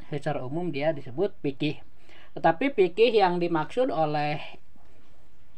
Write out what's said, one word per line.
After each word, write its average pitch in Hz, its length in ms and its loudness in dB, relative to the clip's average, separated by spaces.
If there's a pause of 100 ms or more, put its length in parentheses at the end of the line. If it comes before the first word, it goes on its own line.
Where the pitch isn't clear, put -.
(120)
secara 143 320 -2
umum 156 320 -2
dia 147 160 2
disebut 143 480 -2
fikih. 147 400 -2 (560)
Tetapi 165 400 2
fikih 214 400 4
yang 180 240 6
dimaksud 160 480 0
oleh 147 720 0 (1000)